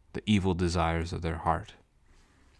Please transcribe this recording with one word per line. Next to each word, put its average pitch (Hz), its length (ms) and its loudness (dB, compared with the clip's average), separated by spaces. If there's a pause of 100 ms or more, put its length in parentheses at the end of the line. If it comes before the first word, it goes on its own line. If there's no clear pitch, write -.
(140)
the - 120 -8
evil 95 280 4
desires 82 580 0
of 87 100 -6
their 82 160 -4
heart. - 360 -2 (880)